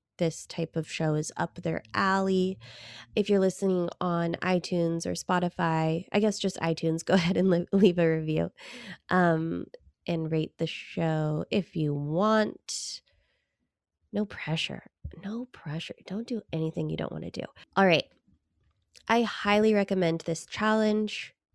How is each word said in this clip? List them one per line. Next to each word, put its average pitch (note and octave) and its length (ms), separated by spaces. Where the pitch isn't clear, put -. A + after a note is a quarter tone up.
this E3 280
type - 300
of D#3+ 160
show D#3 240
is D3+ 220
up - 180
their E3 260
alley. F#3+ 680
If G3+ 140
you're G3+ 100
listening F#3 500
on E3+ 420
iTunes E3+ 640
or F3 80
Spotify, E3+ 1000
I - 80
guess G#3 200
just F#3+ 200
iTunes, E3 460
<laughs> - 0
go - 100
ahead F3+ 220
and F#3+ 120
li-, F3 220
leave F#3 260
a E3+ 120
review, D#3+ 420
um, E3+ 560
and D#3+ 260
rate D#3 260
the E3 100
show D#3 840
if - 260
you D3+ 180
want. F#3+ 1080
No G#3 140
pressure. - 580
No A3+ 220
pressure. - 500
Don't G#3+ 220
do A3+ 140
anything D#3+ 380
you D#3+ 80
don't - 140
wanna - 200
do. - 120
All G3 100
right. E3+ 200
I A#3 160
highly G#3+ 500
recommend F#3 480
this - 240
challenge G#3+ 880